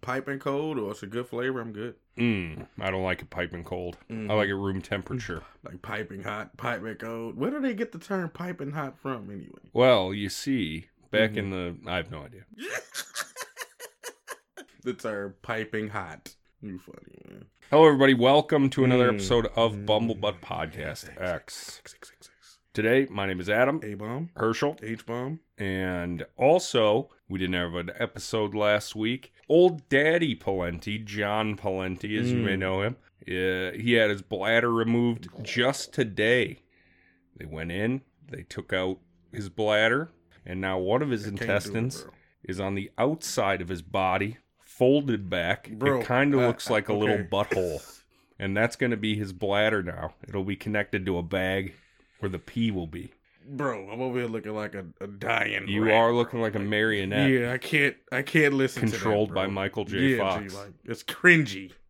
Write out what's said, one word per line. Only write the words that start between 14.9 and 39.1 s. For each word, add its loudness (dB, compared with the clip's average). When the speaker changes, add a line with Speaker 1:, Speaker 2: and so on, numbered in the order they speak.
Speaker 1:
term -8
piping -6
hot. -12
You -12
funny, -20
man. -20
Speaker 2:
Hello, 10
everybody. 10
Welcome 6
to 2
another 6
Speaker 1:
Mm. 0
Speaker 2:
episode 2
of 4
Speaker 1:
Mm. -8
Speaker 2:
Bumblebutt 0
Podcast -8
Speaker 1:
X, -18
Speaker 2:
X. -8
Speaker 1:
X, -20
X, -20
X, -20
X. -20
Speaker 2:
Today, 4
my -2
name -2
is -4
Adam. 2
Speaker 1:
A-bomb. -8
Speaker 2:
Herschel. 0
Speaker 1:
H-bomb. -10
Speaker 2:
And -4
also, 4
we -6
didn't 0
have -2
an -6
episode -4
last 2
week. -4
Old 6
Daddy 4
Palenti, -4
John -2
Palenti, -4
as 0
you 0
may 0
Speaker 1:
Mm. -4
Speaker 2:
know 0
him, -2
uh, -2
he 2
had 6
his -2
bladder 2
removed 2
just -2
today. 2
They -16
went -8
in, -2
they -12
took -10
out -2